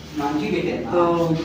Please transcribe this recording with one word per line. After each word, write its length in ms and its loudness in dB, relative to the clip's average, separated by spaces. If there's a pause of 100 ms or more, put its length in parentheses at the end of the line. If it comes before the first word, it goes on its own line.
(880)
ఆ, 460 2 (100)